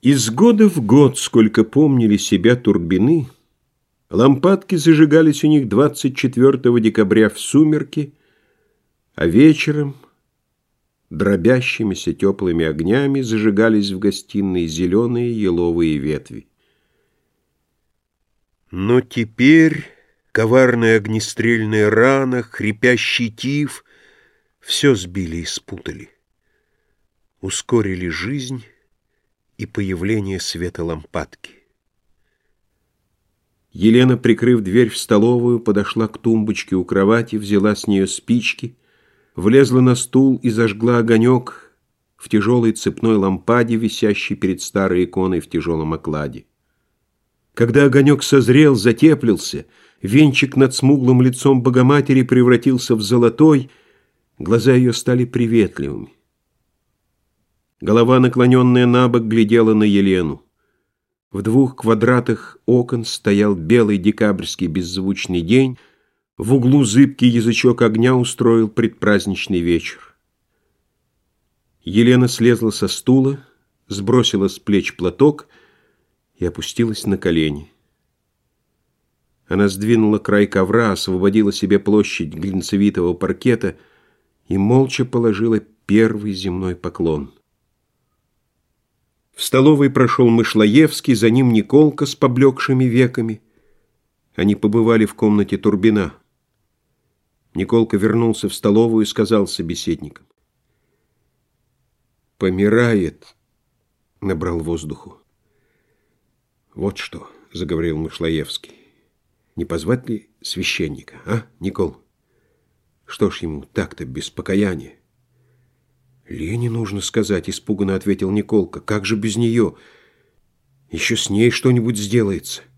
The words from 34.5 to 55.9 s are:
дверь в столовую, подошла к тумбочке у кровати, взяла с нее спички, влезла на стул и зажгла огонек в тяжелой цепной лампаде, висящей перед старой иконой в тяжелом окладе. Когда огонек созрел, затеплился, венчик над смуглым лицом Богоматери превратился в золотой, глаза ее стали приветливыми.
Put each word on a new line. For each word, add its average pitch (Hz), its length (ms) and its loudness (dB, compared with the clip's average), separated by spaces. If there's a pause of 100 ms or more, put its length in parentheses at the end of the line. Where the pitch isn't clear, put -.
дверь 107 280 2
в - 80 -10
столовую, 120 640 0
подошла 107 460 -2
к - 120 -12
тумбочке 110 580 -2
у 90 80 -2
кровати, 107 520 0
взяла 104 380 0
с - 120 -10
нее 98 200 0
спички, - 720 -6 (580)
влезла 123 460 4
на 127 160 4
стул 131 460 2
и 127 80 0
зажгла 113 480 0
огонек 117 720 0 (440)
в - 120 -20
тяжелой 113 440 0
цепной - 440 -2
лампаде, 113 600 0
висящей 104 600 -4
перед 92 240 -4
старой 92 440 -2
иконой 92 360 -4
в - 80 -16
тяжелом 80 440 -4
окладе. 76 540 -10 (1080)
Когда 120 320 2
огонек 139 380 4
созрел, 139 520 4
затеплился, 120 920 0 (360)
венчик 131 540 2
над 131 180 2
смуглым 131 480 2
лицом 127 400 2
Богоматери 131 600 2
превратился 123 720 2
в 110 80 -4
золотой, 123 680 2 (680)
глаза 117 360 2
ее 123 180 2
стали 123 320 -2
приветливыми. 104 880 -2 (1700)